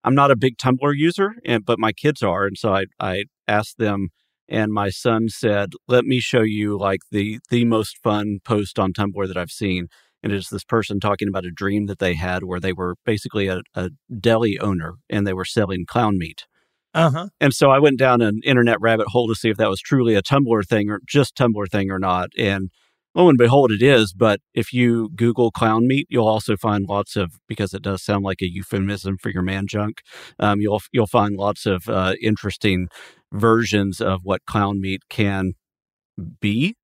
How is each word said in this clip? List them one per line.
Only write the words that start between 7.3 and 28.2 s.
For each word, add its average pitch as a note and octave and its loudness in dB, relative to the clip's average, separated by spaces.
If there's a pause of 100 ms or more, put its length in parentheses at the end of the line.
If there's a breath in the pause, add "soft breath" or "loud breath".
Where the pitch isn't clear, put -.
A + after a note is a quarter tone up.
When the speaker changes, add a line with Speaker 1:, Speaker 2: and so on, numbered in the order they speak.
Speaker 1:
the A#2+ 2
most A2+ 0
fun G#2 -2
post G#2 -2
on F#2+ 0
Tumblr G2+ -2
that F2+ -8
I've F2 -6
seen." F2+ -4 (360 soft breath)
And G#2 -4
it's G2 -4
this G2+ -8
person G#2 -2
talking G2+ -2
about F#2+ -6
a F2+ -10
dream G2+ -4
that G2 -8
they F2+ 0
had F2+ -4
where F2+ -6
they F#2 -2
were F2+ -6 (100)
basically G#2 -2
a, F#2 -2 (160)
a F#2 -6 (300)
deli A2+ 2
owner, F2 -2 (160)
and G2+ -2
they F#2+ -2
were F#2 -6
selling F#2 -2
clown G#2+ 0
meat. D#2+ -8 (480)
Speaker 2:
Uh-huh. E3 2 (140)
Speaker 1:
And C#3 4
so C#3 6
I C3+ 6
went C#3 4
down B2+ 6
an G#2+ 2
internet A#2+ 4
rabbit A2 2
hole A#2+ 0
to A2 0
see A2+ -2
if G#2 -2
that G#2+ 2
was G2 -4
truly A#2 2
a G2 2
Tumblr A#2 2
thing G#2 0
or G#2 -6
just - 0
Tumblr G#2 0
thing G2 -2
or F#2+ -4
not. F2+ -2
And G2 -2 (460)
lo F3+ 6
and C3+ 6
behold, B2 6
it G#2 0
is. A2+ 4
But G2+ 2 (140)
if - -4
you A#2 2
Google A#2+ 2
clown A#2 2
meat, C3+ 0
you'll A#2 2
also A2 0
find G#2 -2
lots G2+ -4
of, F2 -4 (160)
because G#2 -6
it G2 -10
does G2 -6
sound G2+ -2